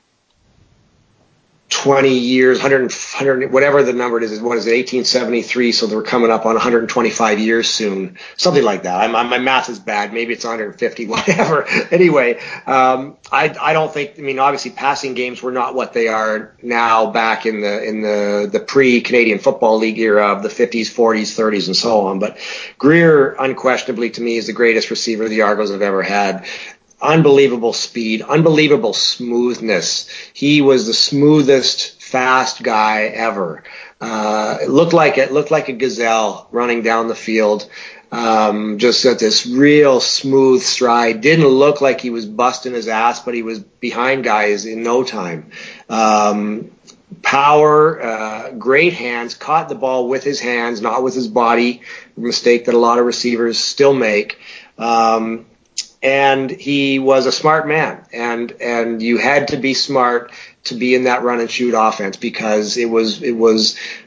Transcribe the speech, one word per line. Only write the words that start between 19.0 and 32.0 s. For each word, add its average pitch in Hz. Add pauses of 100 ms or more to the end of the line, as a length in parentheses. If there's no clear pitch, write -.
Football 110
League 110
era 104
of 101
the 107
fifties, 117
forties, 110
thirties, 107
and 92
so 110
on, 95
but 101 (420)
Greer, 151
unquestionably, 123
to 113
me, 117
is 110
the 113
greatest 113
receiver 110
the 110
Argos 104
have 98
ever 98
had. 95 (580)
Unbelievable 139
speed, 110
unbelievable 147
smoothness. 117 (260)
He 147
was 131
the 113
smoothest, 139